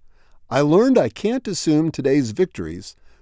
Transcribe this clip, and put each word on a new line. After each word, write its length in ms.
I 120
learned 360
I 120
can't 380
assume 440
today's 400
victories 640